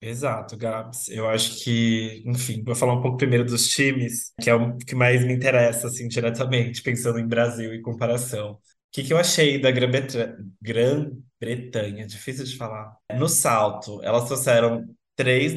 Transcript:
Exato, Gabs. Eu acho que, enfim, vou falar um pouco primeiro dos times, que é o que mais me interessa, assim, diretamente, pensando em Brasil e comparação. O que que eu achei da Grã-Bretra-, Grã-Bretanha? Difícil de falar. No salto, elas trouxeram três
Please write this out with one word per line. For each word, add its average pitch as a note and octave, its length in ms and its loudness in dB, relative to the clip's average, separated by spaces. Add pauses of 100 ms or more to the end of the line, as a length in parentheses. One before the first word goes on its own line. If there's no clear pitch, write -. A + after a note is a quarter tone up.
Exato, A2+ 560 -6
Gabs. A2+ 520 -8
Eu A2 200 -4
acho A2 340 -2
que, A2+ 600 0
enfim, A#2+ 400 -4
vou A#2+ 100 -2
falar B2 200 2
um B2 60 0
pouco B2+ 160 0
primeiro A#2+ 280 4
dos A#2 220 0
times, C3 760 0
que - 80 2
é A#2+ 60 8
o A#2+ 220 2
que - 180 -8
mais B2 300 4
me B2+ 80 2
interessa, B2+ 540 2
assim, A#2+ 200 -8
diretamente, A#2 760 -2
pensando A#2 380 -2
em A#2 80 -2
Brasil A2+ 460 0
e A2+ 80 -10
comparação. A#2 720 -4
O - 60 -20 (320)
que C#3 120 -6
que C3 100 -2
eu D#3+ 40 6
achei D#3 440 4
da C3 100 4
Grã-Bretra-, B2 640 0 (260)
Grã-Bretanha? A#2 1500 -2
Difícil C3 380 -10
de B2+ 120 -10
falar. G#2+ 360 -10 (240)
No D#3 120 2
salto, G#2+ 760 0
elas B2 220 2
trouxeram A#2 600 2 (300)
três C3 420 2